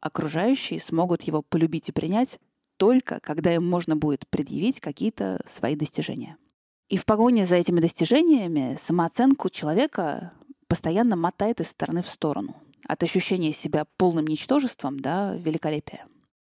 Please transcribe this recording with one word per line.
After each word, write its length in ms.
окружающие 800
смогут 440
его 180
полюбить 480
и 20
принять 480
только 420
когда 340
им 140
можно 260
будет 340
предъявить 520
какие-то 680
свои 300
достижения. 600
И 80
в 80
погоне 400
за 120
этими 240
достижениями 1040
самооценку 640
человека 840
постоянно 480
мотает 460
из 80
стороны 340
в 60
сторону. 480
От 140
ощущения 500
себя 320
полным 280
ничтожеством 720
до 380
великолепия. 720